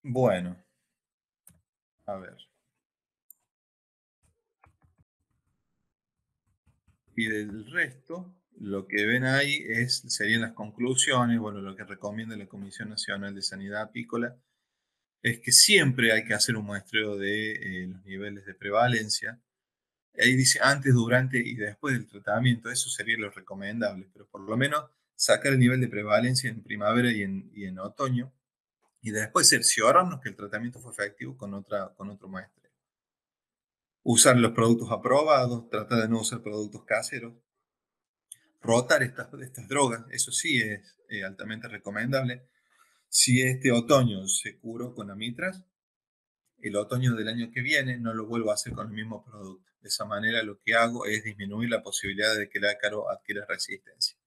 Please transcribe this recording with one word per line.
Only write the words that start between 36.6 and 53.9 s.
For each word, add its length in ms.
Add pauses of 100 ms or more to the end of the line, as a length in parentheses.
caseros. 500 (1300)
Rotar 420
estas, 380
estas 280
drogas, 420
eso 220
sí 280
es, 360 (100)
eh, 160
altamente 460
recomendable. 800 (600)
Si 320
este 300
otoño 560
se 300
curó 380
con 160
amitraz, 520 (960)
el 160
otoño 360
del 140
año 240
que 100
viene 380
no 140
lo 120
vuelvo 260
a 40
hacer 180
con 140
el 60
mismo 300
producto. 460 (120)
De 80
esa 160
manera 380
lo 180
que 120
hago 320
es 180
disminuir 460
la 140
posibilidad 540
de 120
que 80
el 80
ácaro 460
adquiera 360
resistencia. 800